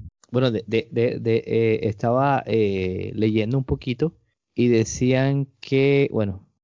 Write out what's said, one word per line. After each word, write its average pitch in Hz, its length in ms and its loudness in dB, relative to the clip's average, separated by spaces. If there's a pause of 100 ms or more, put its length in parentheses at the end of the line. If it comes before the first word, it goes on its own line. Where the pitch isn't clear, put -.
(320)
Bueno, 127 200 2
de, 104 160 -4
de, 110 240 -2
de, 117 280 -2
de, 117 260 0
eh, 113 380 2
estaba, 123 640 0
eh, 98 680 -2
leyendo 107 440 0
un 131 60 -2
poquito 139 500 -4 (400)
y 120 140 2
decían 131 800 2 (140)
que, 139 500 2
bueno, 101 340 -4 (180)